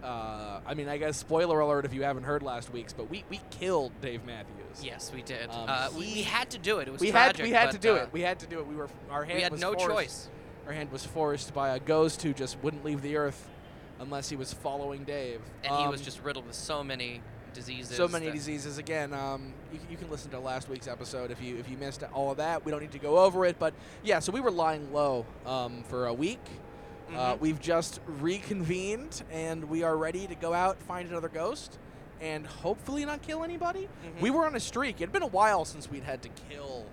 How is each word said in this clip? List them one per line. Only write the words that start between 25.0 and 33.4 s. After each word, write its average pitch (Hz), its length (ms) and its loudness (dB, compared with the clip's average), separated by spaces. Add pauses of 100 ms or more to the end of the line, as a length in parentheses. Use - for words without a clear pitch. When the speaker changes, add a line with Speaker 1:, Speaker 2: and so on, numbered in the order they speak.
Speaker 1:
um, 123 440 -2
for 123 180 0
a 117 60 2
week. 170 260 0 (760)
Uh, 127 200 2
Speaker 2:
Mm-hmm. 120 80 -2
Speaker 1:
we've 156 180 4
just 165 480 2
reconvened, 185 1200 -2
and 160 400 -4
we 165 140 2
are 160 140 4
ready 170 300 -2
to 175 80 -8
go 165 180 -2
out, 185 300 4
find 180 260 -6
another 170 180 -2
ghost, 170 500 -4 (440)
and 156 260 -4
hopefully 262 560 -2
not 294 180 -4
kill 320 220 -4